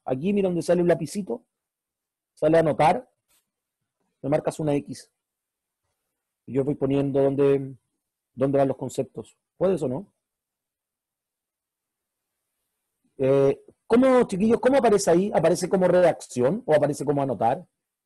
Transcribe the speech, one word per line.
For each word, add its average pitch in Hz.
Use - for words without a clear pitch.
Aquí, 143
mira 196
donde 170
sale 175
un 175
lapicito. 185
Sale 156
a -
anotar. 156
Me 135
marcas 156
una 151
X. -
Y 117
yo 135
voy 143
poniendo 139
dónde, 139
dónde 135
van 139
los 131
conceptos. -
¿Puedes 175
o 147
no? 127
Eh, 139
¿Cómo, 254
chiquillos, 214
cómo 262
aparece 208
ahí? 190
¿Aparece 175
como 185
redacción 175
o 151
aparece 147
como 139
anotar 127